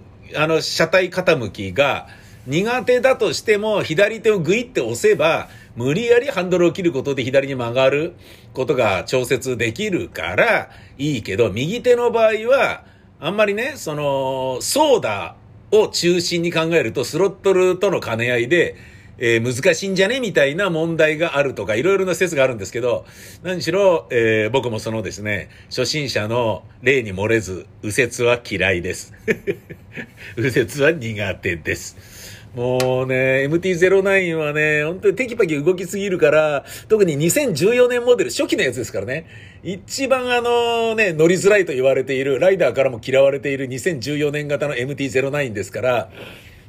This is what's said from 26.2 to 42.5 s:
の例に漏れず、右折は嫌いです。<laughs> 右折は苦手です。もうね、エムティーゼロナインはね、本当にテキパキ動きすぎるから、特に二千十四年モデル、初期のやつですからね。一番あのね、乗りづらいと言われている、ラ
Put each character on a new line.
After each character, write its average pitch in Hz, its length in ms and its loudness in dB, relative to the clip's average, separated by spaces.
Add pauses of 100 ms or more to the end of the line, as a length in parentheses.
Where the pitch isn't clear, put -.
の 113 340 -2 (200)
例 131 200 2
に 107 100 -10
漏 98 140 -2
れ 113 140 2
ず、 92 260 -10 (160)
右 110 220 -2
折 120 200 -4
は 120 240 2
嫌 95 240 0
い 87 100 -2
で 87 120 -6
す。 - 180 -16 (640)
<laughs> - 600 -18
右 120 240 0
折 135 220 -2
は 151 100 4
苦 107 420 -6
手 87 220 -4
で 85 180 -6
す。 - 540 -14 (260)
も 127 500 0
う - 20 -4
ね、 131 380 2
エ 143 40 -2
ム 170 120 0
テ 185 120 -2
ィ - 20 -2
ー - 20 -2
ゼ 180 140 4
ロ 190 120 6
ナ 196 160 2
イ 180 120 0
ン 160 80 -2
は 151 140 -2
ね、 151 320 2
本 180 160 -4
当 202 100 2
に 175 60 0
テ 254 100 -2
キ 233 100 -10
パ 226 100 2
キ 151 160 -2
動 180 140 2
き 190 80 -8
す 196 140 -8
ぎ 202 100 -4
る 180 100 -2
か 151 120 4
ら、 151 340 2 (240)
特 214 160 4
に 160 100 2
二 156 160 0
千 277 240 0
十 185 200 2
四 247 140 6
年 240 160 -2
モ 247 120 4
デ - 80 0
ル、 - 60 -4
初 - 160 -2
期 302 100 -2
の 214 60 0
や 131 100 0
つ 113 40 -12
で 123 80 -6
す - 80 -10
か 98 80 -4
ら 98 60 -6
ね。 147 200 -6 (360)
一 202 460 -6
番 247 240 0
あ 240 80 2
の 233 540 0
ね、 214 180 2
乗 156 160 4
り 180 60 4
づ 175 160 4
ら 208 80 6
い 180 80 2
と 165 60 -6
言 127 120 0
わ 135 100 4
れ 131 100 0
て 139 100 -4
い 131 100 0
る、 135 160 0
ラ 185 120 4